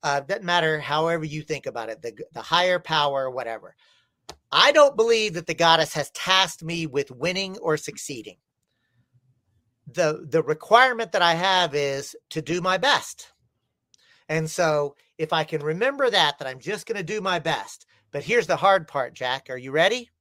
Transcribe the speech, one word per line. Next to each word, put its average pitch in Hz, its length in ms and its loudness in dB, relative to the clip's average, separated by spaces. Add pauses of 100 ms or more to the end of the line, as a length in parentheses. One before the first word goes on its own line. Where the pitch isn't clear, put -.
Uh, 143 180 0
doesn't 185 240 -6
matter 165 340 2
however 156 460 -2
you 151 160 -8
think 143 240 -8
about 113 240 -8
it, 110 120 -10
the, 117 120 -10 (200)
the 117 80 -10
higher 180 380 2
power, 143 500 0
whatever. 117 460 -8 (760)
I 196 200 6
don't 285 240 6
believe 220 380 2
that 165 140 -8
the 170 60 -2
goddess 160 400 4
has 147 180 -4
tasked 190 520 0
me 165 220 -6
with 139 260 -4
winning 185 460 -6
or 160 180 -2
succeeding. 110 640 -10 (1500)
The, 160 380 0
the 160 140 2
requirement 220 680 2
that 196 100 2
I 170 120 4
have 180 420 0
is 139 400 -4 (140)
to 160 120 -6
do 170 200 -4
my 185 160 0
best. - 560 -2 (960)
And 160 200 -2
so 151 460 0 (220)
if 160 160 -2
I 160 100 2
can 151 200 -4
remember 247 460 0
that, 170 280 2
that 135 100 -10
I'm 131 120 -10
just 165 260 -8
gonna 202 180 -6
do 208 160 -4
my 185 200 -2
best. 135 460 -6 (260)
But 139 120 -6
here's 196 240 2
the 175 80 2
hard 180 320 4
part, 131 280 -4
Jack. 127 340 -4
Are 127 80 -8
you 127 140 -10
ready? 202 380 2 (120)